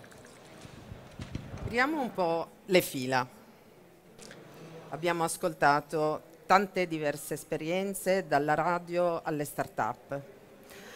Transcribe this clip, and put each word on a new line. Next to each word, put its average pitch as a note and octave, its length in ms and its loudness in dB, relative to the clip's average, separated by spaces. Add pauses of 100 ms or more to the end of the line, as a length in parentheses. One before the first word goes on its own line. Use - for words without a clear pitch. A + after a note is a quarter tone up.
(1600)
apriamo C4+ 380 0
un A#3 100 -4
po' E3 360 0 (180)
le F#3 160 6
fila. B2+ 460 0 (1600)
Abbiamo E3 340 0
ascoltato D3+ 1080 2 (140)
tante F#3+ 400 4
diverse D#3 460 -2
esperienze, F#3 920 -2
dalla D3+ 260 4
radio E3+ 680 2
alle D3 220 -2
start-up. C3 760 -4 (760)